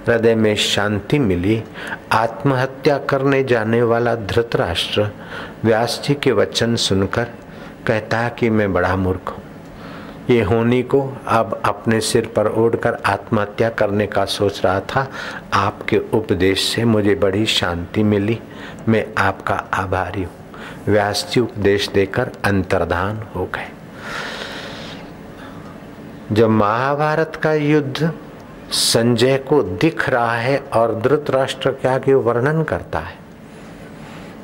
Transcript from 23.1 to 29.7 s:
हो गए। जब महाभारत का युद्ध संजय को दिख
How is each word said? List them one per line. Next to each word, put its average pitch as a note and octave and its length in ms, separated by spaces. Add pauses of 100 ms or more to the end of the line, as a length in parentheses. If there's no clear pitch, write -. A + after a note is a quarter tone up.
हो F#2 100
गए। - 220 (2750)
जब A2 180
महाभारत C#3 920
का D#3 100
युद्ध D3 580 (600)
संजय B2 680
को C#3 260
दिख - 460